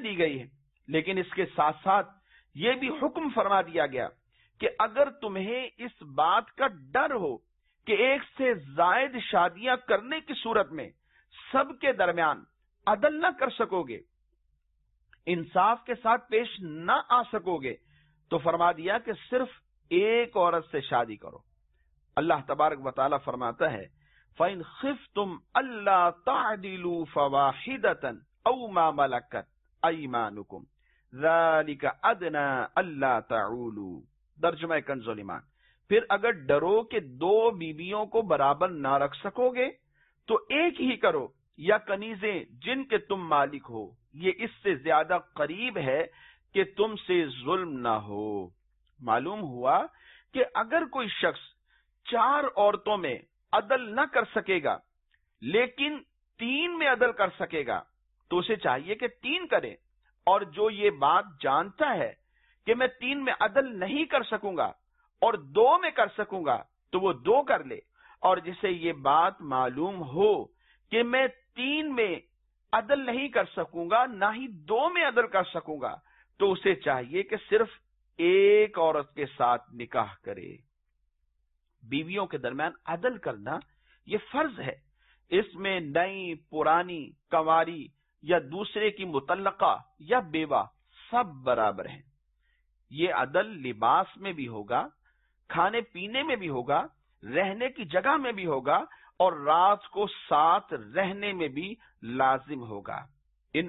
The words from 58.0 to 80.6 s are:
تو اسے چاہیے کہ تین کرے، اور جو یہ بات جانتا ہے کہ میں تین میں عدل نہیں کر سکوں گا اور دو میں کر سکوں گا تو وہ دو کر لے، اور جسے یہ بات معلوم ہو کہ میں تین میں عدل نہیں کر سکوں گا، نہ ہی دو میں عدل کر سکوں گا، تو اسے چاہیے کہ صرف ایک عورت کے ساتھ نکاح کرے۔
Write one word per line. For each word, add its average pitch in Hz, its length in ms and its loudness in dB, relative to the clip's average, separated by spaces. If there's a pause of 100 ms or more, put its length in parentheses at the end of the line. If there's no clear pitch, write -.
تو 175 60 0
اسے 180 260 0
چاہیے 151 320 -2
کہ 240 120 -4 (140)
تین 339 260 -6
کرے، 147 260 0 (540)
اور 196 140 6 (140)
جو 208 160 2
یہ 208 180 2 (100)
بات 170 260 4 (160)
جانتا 190 560 0
ہے 127 140 -2 (560)
کہ 220 80 4
میں 254 120 2 (120)
تین 277 260 -4
میں 247 160 0
عدل 240 260 2 (120)
نہیں 233 260 -2
کر 269 180 0
سکوں 202 340 -6
گا 113 140 0 (500)
اور 226 120 4 (220)
دو 220 120 8 (140)
میں 330 100 0
کر 226 160 2 (100)
سکوں 196 280 -6
گا 143 120 2 (360)
تو 185 80 -2
وہ 190 120 2 (120)
دو 233 180 6
کر 226 220 0
لے، 120 140 -10 (420)
اور 180 240 6
جسے 185 260 -4
یہ 165 220 -2 (100)
بات 165 380 4 (100)
معلوم 135 580 -2
ہو 190 220 4 (600)
کہ 226 140 2
میں 254 200 2 (300)
تین 285 400 -4
میں 208 200 0 (580)
عدل 226 320 0
نہیں 247 240 -4
کر 202 240 0
سکوں 170 360 -6
گا، 233 180 4
نہ 202 280 0
ہی 262 120 -10 (200)
دو 214 220 2
میں 349 180 0
عدل 240 200 2
کر 185 160 0 (100)
سکوں 156 280 -8
گا، 117 140 -6 (440)
تو 196 120 4
اسے 190 220 2 (100)
چاہیے 139 400 -2
کہ 202 120 -6 (140)
صرف 220 200 4 (500)
ایک 202 600 6
عورت 156 360 2
کے 143 100 -4 (120)
ساتھ 120 260 2 (120)
نکاح 117 380 -4 (120)
کرے۔ 95 260 -12 (1300)